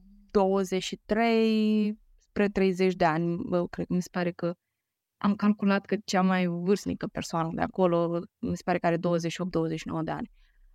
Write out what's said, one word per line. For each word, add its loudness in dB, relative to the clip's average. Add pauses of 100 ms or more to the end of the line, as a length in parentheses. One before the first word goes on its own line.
(320)
douăzeci 2
și -10
trei 2 (220)
spre 0
treizeci 2
de 2
ani. 0
Bă, -2
cred -8
că -4
mi 0
se -8
pare -2
că -6 (640)
am 2
calculat 2
că -2 (100)
cea 0
mai 2
vârstnică -2
persoană -4
de -2
acolo, 0 (180)
mi -4
se -12
pare 0
că -4
are 2
douăzeci 0
și -8
opt, -4
douăzeci -2
și -12
nouă -4
de -4
ani. -8 (440)